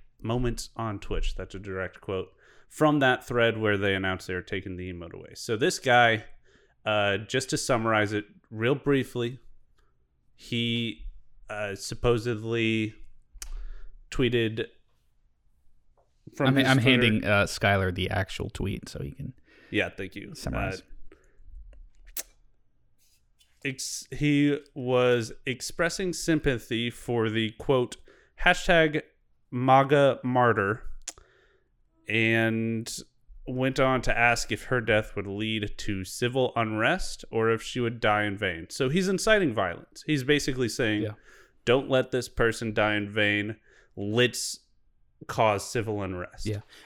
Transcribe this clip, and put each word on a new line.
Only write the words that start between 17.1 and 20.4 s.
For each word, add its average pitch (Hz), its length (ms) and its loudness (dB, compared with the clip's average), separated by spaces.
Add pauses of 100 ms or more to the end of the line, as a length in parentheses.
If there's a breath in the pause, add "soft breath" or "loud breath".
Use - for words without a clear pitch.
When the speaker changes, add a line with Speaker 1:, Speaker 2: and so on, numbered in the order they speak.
Speaker 2:
uh, 101 200 4
Skylar 95 500 2
the 90 160 -2
actual - 400 -4
tweet - 380 -6
so - 120 -12
he 71 120 -8
can - 200 -12 (380 soft breath)
Speaker 1:
Yeah, 95 180 0
thank 95 260 -12
you. 101 200 -14
Speaker 2:
summarize. 95 460 -6